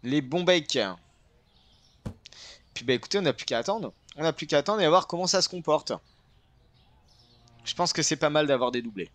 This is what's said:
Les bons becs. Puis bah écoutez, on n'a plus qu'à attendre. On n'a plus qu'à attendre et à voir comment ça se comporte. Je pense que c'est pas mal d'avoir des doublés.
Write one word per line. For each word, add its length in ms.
Les 180
bons 220
becs. 360
Puis 100
bah 80
écoutez, 260
on 40
n'a 100
plus 120
qu'à 140
attendre. 340
On 80
n'a 80
plus 160
qu'à 100
attendre 220
et 40
à 60
voir 160
comment 220
ça 120
se 80
comporte. 440
Je 100
pense 180
que 100
c'est 140
pas 120
mal 200
d'avoir 240
des 100
doublés. 320